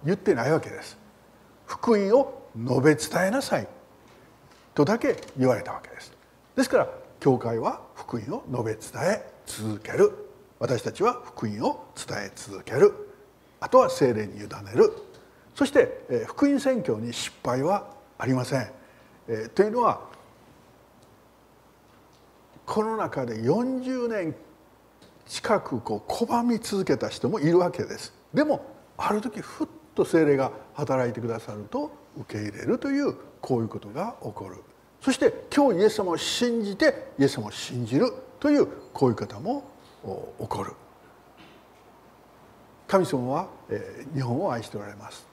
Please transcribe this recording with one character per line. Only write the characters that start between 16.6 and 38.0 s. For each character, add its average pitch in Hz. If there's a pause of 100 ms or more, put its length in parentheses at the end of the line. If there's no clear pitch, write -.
宣 254
教 113
に 117
失 - (120)
敗 131
は 190 (280)
あ -
り 131
ま 127
せ 139
ん。 110 (580)
え 110
ー、 -
と 190
い 214
う -
の 247
は、 190 (2750)
こ 214
の 220
中 156
で 110
四 247
十 254
年 190 (920)
近 -
く -
こ -
う -
拒 240
み 233
続 196
け 143
た -
人 -
も -
い 139
る 170
わ 175
け 107
で 101
す。 - (200)
で 294
も、 294 (320)
あ -
る 214
時 214
ふ -
っ - (260)
と 202
聖 165
霊 143
が 131 (220)
働 131
い 113
て 113
く 117
だ 113
さ -
る 104
と 294 (260)
受 110
け 107
入 104
れ -
る 226
と 277
い 277
う、 269 (260)
こ 127
う 113
い -
う 107
こ 98
と 101
が 185
起 110
こ 95
る。 90 (440)
そ 269
し -
て、 -
今 285
日 170
イ 202
エ 214
ス 214
様 180
を 160
信 233
じ 202
て、 -
イ 139
エ 135
ス -
様 107
を 104
信 123
じ 123
る 226 (280)